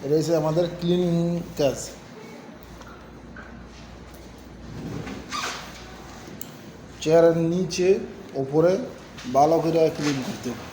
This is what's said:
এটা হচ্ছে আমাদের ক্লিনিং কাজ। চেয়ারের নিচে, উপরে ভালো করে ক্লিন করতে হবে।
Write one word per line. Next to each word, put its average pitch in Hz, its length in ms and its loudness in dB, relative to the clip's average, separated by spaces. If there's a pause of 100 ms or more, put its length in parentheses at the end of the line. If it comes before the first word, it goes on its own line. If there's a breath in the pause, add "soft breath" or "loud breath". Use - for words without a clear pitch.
এটা 143 120 2
হচ্ছে 160 200 4
আমাদের 156 300 4 (140)
ক্লিনিং 170 600 2 (180)
কাজ। 131 320 0 (4000)
চেয়ারের 165 360 8
নিচে, 180 640 4 (340)
উপরে 151 440 4 (560)
ভালো 151 260 8
করে 160 380 4
ক্লিন 147 300 0
করতে 123 220 -6
হবে। 113 240 -8